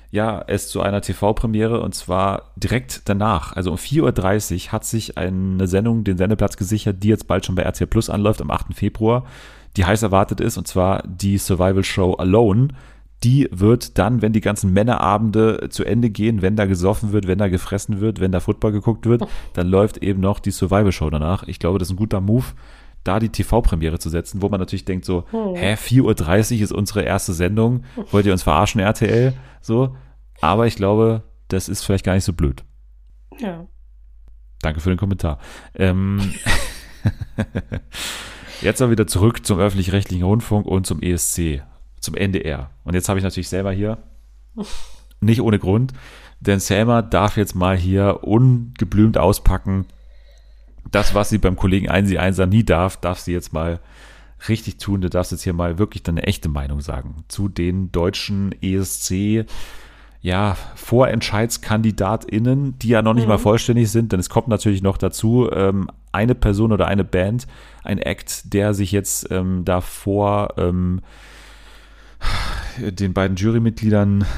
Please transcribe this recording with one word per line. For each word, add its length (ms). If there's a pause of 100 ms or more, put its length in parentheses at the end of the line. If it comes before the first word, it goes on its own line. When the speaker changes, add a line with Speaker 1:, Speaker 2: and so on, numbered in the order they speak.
(100)
Speaker 1:
ja, 360
es 220
zu 120
einer 200
T-V-Premiere 800
und 160
zwar 580
direkt 540
danach. 480
Also 160
um 60
vier 260
Uhr 80
dreißig 580
hat 140
sich 340
eine 480
Sendung 380
den 140
Sendeplatz 380
gesichert, 460
die 60
jetzt 180
bald 180
schon 120
bei 60
R 100
T 100
L 60
Plus 220
anläuft 300
am 120
achten 220
Februar, 500 (520)
die 80
heiß 200
erwartet 360
ist, 160
und 120
zwar 360
die 320
Survival-Show 800
Alone. 540 (560)
Die 260
wird 480
dann, 240
wenn 100
die 80
ganzen 320
Männerabende 960
zu 140
Ende 260
gehen, 320
wenn 120
da 120
gesoffen 440
wird, 160
wenn 120
da 100
gefressen 520
wird, 200
wenn 100
da 80
Football 320
geguckt 360
wird, 200 (280)
dann 120
läuft 300
eben 240
noch 180
die 140
Survival-Show 580
danach. 380
Ich 100
glaube, 220
das 80
ist 60
ein 20
guter 240
Move, 240 (580)
da 160
die 120
T-V-Premiere 680
zu 120
setzen, 320
wo 60
man 120
natürlich 240
denkt 220
so, 260
Speaker 2:
Hm. 240
Speaker 1:
„Hä, 180
vier 300
Uhr 100
dreißig 460
ist 100
unsere 320
erste 300
Sendung? 500 (300)
Wollt 140
ihr 60
uns 120
verarschen, 360
R 140
T 140
L?“ 240 (280)
So. 360 (440)
Aber 260
ich 100
glaube, 460 (260)
das 220
ist 140
vielleicht 200
gar 100
nicht 100
so 100
blöd. 300 (760)
Speaker 2:
Ja. 280 (920)
Speaker 1:
Danke 200
für 100
den 80
Kommentar. 400 (380)
Ähm, 580 (720)
<laughs> 360 (1200)
jetzt 220
aber 80
wieder 160
zurück 400
zum 120
öffentlich-rechtlichen 640
Rundfunk 420
und 200
zum 160
E 100
S 200
C, 300 (380)
zum 140
N 180
D 80
R. 300 (140)
Und 100
jetzt 140
habe 100
ich 60
natürlich 240
Selma 220
hier, 280 (1200)
nicht 200
ohne 180
Grund, 340 (480)
denn 200
Selma 420
darf 340
jetzt 180
mal 220
hier 480
ungeblümt 920
auspacken. 680 (1040)
Das, 240
was 160
sie 80
beim 180
Kollegen 320
Einsi 300
Einser 280
nie 180
darf, 340
darf 200
sie 140
jetzt 220
mal 260 (680)
richtig 280
tun. 240
Du 80
darfst 240
jetzt 100
hier 120
mal 240
wirklich 240
deine 220
echte 260
Meinung 320
sagen 460
zu 200
den 440
deutschen 680
E 160
S 240
C, 460 (720)
ja, 360 (180)
VorentscheidskandidatInnen, 2000
die 100
ja 140
noch 120
nicht 140
mal 80
Speaker 2:
Mhm. 60
Speaker 1:
vollständig 480
sind, 220
denn 80
es 100
kommt 180
natürlich 340
noch 140
dazu, 560
ähm, 380 (220)
eine 220
Person 380
oder 140
eine 180
Band, 420 (360)
ein 160
Act, 560
der 200
sich 180
jetzt, 380
ähm, 360
davor, 920
ähm, 440 (1800)
den 360
beiden 220
Jurymitgliedern 880 (140)